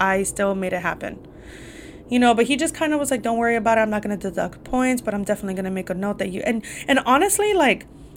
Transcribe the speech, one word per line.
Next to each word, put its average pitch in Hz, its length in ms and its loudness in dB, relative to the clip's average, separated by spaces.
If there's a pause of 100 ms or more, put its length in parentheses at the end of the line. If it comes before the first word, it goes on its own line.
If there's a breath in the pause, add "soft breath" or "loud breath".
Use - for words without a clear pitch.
I 190 240 2
still 196 320 -2
made 185 160 -2
it 180 100 -4
happen." - 360 -6 (880 loud breath)
You 240 120 0
know, 240 160 6
but 233 100 4
he 269 120 2
just 320 200 -2
kinda 302 220 0
was 285 120 -2
like, 240 120 -2
"Don't 233 160 0
worry 233 180 2
about 226 220 4
it. - 20 4
I'm 220 80 2
not 208 140 -2
gonna 208 160 -4
deduct 180 440 -6
points, 254 380 0
but 208 140 -4
I'm 202 100 -2
definitely 202 300 -2
gonna 190 160 -4
make 190 180 -4
a 185 60 -4
note 202 240 -4
that 196 100 -2
you," 180 160 -6
and, 226 180 0 (240 loud breath)
and 262 200 4
honestly, 392 480 4
like, 277 320 2 (300 loud breath)